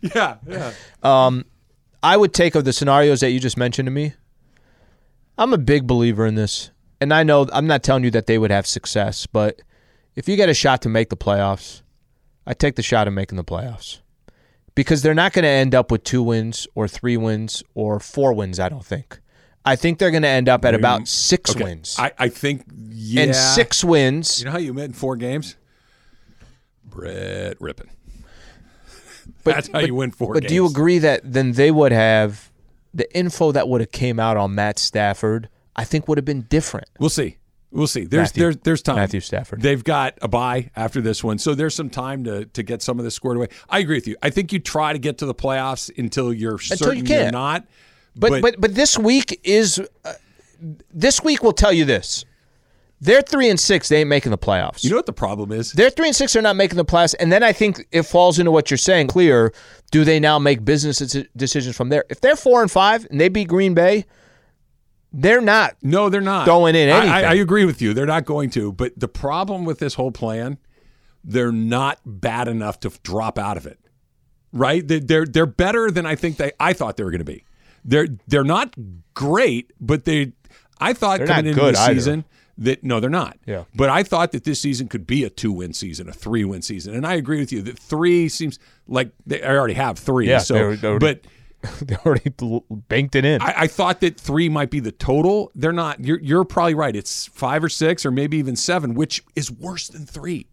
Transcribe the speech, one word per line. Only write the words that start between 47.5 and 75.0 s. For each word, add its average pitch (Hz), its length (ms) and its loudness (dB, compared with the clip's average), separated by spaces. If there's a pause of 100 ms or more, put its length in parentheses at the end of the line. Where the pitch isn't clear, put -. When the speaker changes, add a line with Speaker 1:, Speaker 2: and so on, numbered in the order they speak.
Speaker 2:
But, 196 140 2
Speaker 1:
But 135 120 2
Speaker 2:
but, 226 200 0
but 190 140 0
this 277 220 2
week 240 460 0
is, 196 360 2 (260)
uh, 151 80 -12 (800)
this 220 300 2
week 302 200 0
will 220 100 4
tell 208 200 4
you 165 120 4
this. 117 400 -2 (760)
They're 214 200 6
three 269 280 2
and 185 100 2
six. - 300 0
They 151 80 6
ain't 151 120 2
making 139 220 2
the 101 60 0
playoffs. - 480 -2
Speaker 1:
You 127 40 2
know 196 60 0
what - 100 0
the - 80 -8
problem 104 380 -6
is? 113 220 -6
Speaker 2:
They're 214 160 6
three 320 180 -2
and 294 80 0
six. - 160 0
They're 226 100 2
not 208 140 2
making 185 220 0
the 170 80 0
playoffs. 170 340 4
And 165 100 2
then 202 140 6
I 226 80 6
think - 400 0
it 165 120 2
falls 175 360 4
into 170 120 4
what 160 200 4
you're 139 60 0
saying. 170 300 2
Clear. 127 460 6 (380)
Do 156 140 6
they 156 120 4
now 151 220 4
make 139 240 2
business 143 380 0
deci-, 139 340 -6
decisions 127 400 -4
from 123 140 -4
there? 147 200 0
If - 120 -10
they're 277 160 4
four 240 240 6
and 208 100 2
five 214 400 4
and 143 80 -2
they 165 80 6
beat 190 220 0
Green 185 240 2
Bay, 185 320 4 (1080)
they're 208 300 4
not 208 400 2
Speaker 1:
No, 190 280 2
they're 196 120 0
not. 190 240 0
Speaker 2:
throwing 165 300 6
in 151 140 6
Speaker 1:
I, 143 40 6
I, 180 60 6
Speaker 2:
anything. 185 260 2
Speaker 1:
I 165 100 4
agree 196 300 4
with 160 160 0
you. 107 120 0
They're 131 120 -2
not 156 200 -2
going 147 260 -2
to. 104 200 -4
But 123 280 -6
the 131 80 -6
problem 180 580 -6
with 160 140 -6
this 143 160 -6
whole 127 160 -4
plan, 117 460 -8 (640)
they're 120 280 -2
not 120 540 -2
bad 117 420 -6
enough 113 340 -6
to 107 80 -8
f-, - 140 -20
drop 107 340 -4
out 101 200 -6
of 71 80 -14
it. 71 140 -20 (720)
Right? 139 340 0
They, 156 140 0